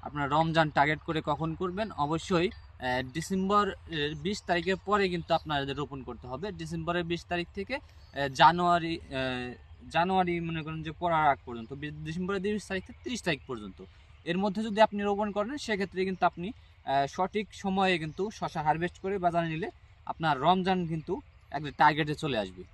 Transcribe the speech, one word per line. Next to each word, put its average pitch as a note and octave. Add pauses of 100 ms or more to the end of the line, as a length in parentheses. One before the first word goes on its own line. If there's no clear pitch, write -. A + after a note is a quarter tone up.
আপনারা C#3+
রমজান D#3
টার্গেট D3+
করে D#3
কখন D#3
করবেন, F#3
অবশ্যই, E3
আহ, B2+
ডিসেম্বর, F#3+ (160)
এর D3+
বিশ F3
তারিখের F3 (100)
পরে G3
কিন্তু E3+
আপনাদের C#3
রোপণ C#3
করতে A#2+
হবে। F3+
ডিসেম্বরের E3
বিশ E3+
তারিখ F3
থেকে, G3
আহ, -
জানুয়ারি, E3
আহ, B2+
জানুয়ারি F3
মনে E3
করেন D#3+
যে D#3+
পড়ার E3+
আগ C#3
পর্যন্ত, A#2
বি-, D3
ডিসেম্বরের F3+
বিশ G#3
তারিখ F#3+
থেকে -
ত্রিশ B3
তারিখ D3+
পর্যন্ত, G#2 (400)
এর E3+
মধ্যে G3+
যদি A3
আপনি G#3
রোপণ G3+
করেন, G#3
সেক্ষেত্রে F#3+
কিন্তু F#3+
আপনি, F3 (340)
আহ, C#3
সঠিক F#3+
সময়ে F#3+
কিন্তু D#3+
শশা D#3+
হারভেস্ট D#3+
করে G3
বাজারে E3+
নিলে D#3+ (340)
আপনার D#3
রমজান F3+
কিন্তু E3 (300)
একটা C#3+
টার্গেটে D3+
চলে D3
আসবে। F#2 (100)